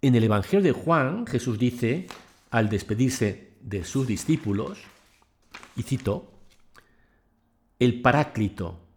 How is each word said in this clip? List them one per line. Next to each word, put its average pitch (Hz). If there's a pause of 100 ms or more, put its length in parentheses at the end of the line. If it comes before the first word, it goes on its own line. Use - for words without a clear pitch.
En 135
el 113
Evangelio 110
de 175
Juan, 165
Jesús 117
dice, 123 (440)
al 113
despedirse 107
de 98
sus 135
discípulos, 117 (960)
y 120
cito, 123 (1500)
"El 123
Paráclito 107 (180)